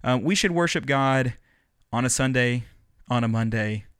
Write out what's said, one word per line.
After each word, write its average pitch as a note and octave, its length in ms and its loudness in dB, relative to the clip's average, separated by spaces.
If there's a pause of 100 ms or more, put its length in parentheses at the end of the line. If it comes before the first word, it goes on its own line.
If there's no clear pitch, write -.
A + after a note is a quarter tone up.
uh, B2+ 180 0
we E3+ 140 0
should F#3+ 160 0
worship E3+ 340 0
God C3+ 480 0 (580)
on A#2+ 140 -2
a B2 40 0
Sunday, B2 540 0 (460)
on A#2+ 160 0
a - 20 0
Monday A2 580 -2 (140)